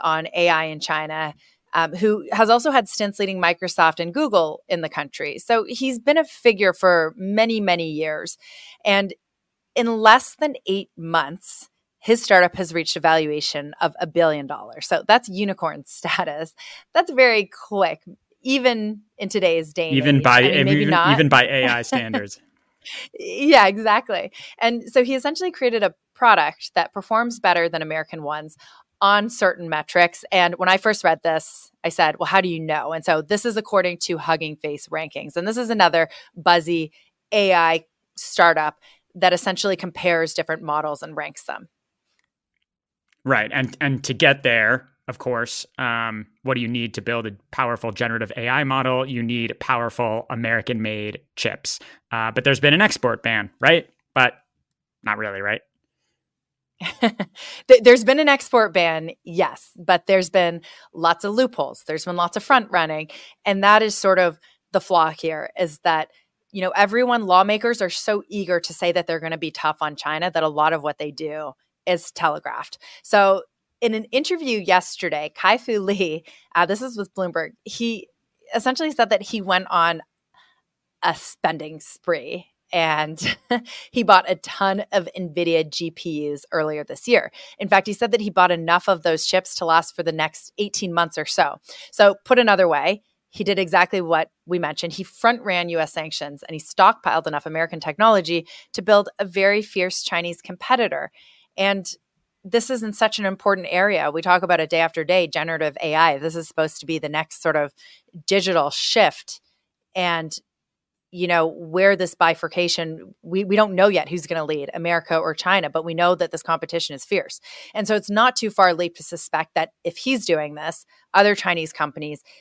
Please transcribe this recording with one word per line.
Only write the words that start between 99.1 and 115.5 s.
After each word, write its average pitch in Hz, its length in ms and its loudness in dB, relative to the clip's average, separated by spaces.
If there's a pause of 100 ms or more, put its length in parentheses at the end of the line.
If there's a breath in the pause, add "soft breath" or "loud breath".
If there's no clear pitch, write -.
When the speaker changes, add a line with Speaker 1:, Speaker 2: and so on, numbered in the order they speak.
Speaker 1:
a 208 60 -4
very 196 360 0
fierce 185 400 -4
Chinese 170 400 -6
competitor. 185 680 -2 (460 soft breath)
And 196 320 -2 (540)
this 226 260 -2
is 247 140 -4
in 214 80 -6
such 220 260 0
an 214 80 -4
important 190 460 -2
area. 180 400 0
We 160 100 -4
talk 180 220 2
about 175 160 2
it 160 100 -2
day 165 120 2
after 165 240 -2
day, 180 200 2
generative 156 560 -4
A 156 140 -2
I. 156 220 4
This 160 180 -6
is 165 140 -10
supposed - 320 -2
to - 40 -18
be 160 140 -4
the 147 80 -6
next 151 340 -6
sort 156 140 0
of 147 180 -2 (540 soft breath)
digital 170 440 2
shift. - 680 0 (560)
And, 170 400 -4 (760)
you 180 160 -6
know, 170 200 2
where 175 480 0
this 175 180 -4
bifurcation, 165 1080 -2
we, 190 240 -4
we 190 100 0
don't 214 180 2
know 185 140 6
yet 185 220 0
who's 165 180 -8
gonna 165 160 -4
lead, 147 300 -6
America 170 440 -2
or 160 160 -2
China, 185 360 0